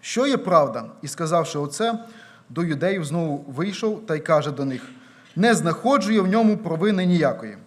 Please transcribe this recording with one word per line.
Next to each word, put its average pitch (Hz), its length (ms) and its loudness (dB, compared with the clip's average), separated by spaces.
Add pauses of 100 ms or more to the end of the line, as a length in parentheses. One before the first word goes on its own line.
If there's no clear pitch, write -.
«Що 247 260 -2
є 277 100 2
правда?» 139 480 2 (180)
І 143 60 -8
сказавши 160 500 -2
оце, 220 400 -2 (500)
до 160 160 -4
юдеїв 170 400 -2
знову 147 440 -4
вийшов 190 580 -4
та 160 80 -2
й 156 60 -4
каже 151 300 2
до 139 140 -4
них: 131 180 -6 (540)
«Не 208 180 4
знаходжу 202 580 2
я 214 100 4
в 185 60 2
ньому 214 280 4
провини 185 500 0
ніякої». 131 500 0 (100)